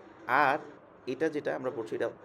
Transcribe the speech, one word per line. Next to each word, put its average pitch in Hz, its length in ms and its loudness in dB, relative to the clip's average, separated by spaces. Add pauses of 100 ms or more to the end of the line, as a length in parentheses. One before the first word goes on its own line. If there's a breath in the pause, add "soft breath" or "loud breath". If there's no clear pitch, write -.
(360)
আর 143 220 6 (480)
এটা 135 220 -2
যেটা 147 280 -4
আমরা 127 140 -4
পড়ছি, 117 240 -6
এটা 120 140 0 (160)